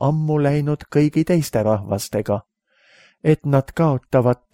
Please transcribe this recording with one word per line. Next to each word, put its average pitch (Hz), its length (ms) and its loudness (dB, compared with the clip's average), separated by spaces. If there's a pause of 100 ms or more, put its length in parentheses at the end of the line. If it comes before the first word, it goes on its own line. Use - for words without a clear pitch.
ammu 151 420 0
läinud 147 520 -2
kõigi 151 300 2
teiste 151 380 0
rahvastega. 104 800 -2 (840)
Et 156 200 2
nad 139 300 0
kaotavad 131 800 0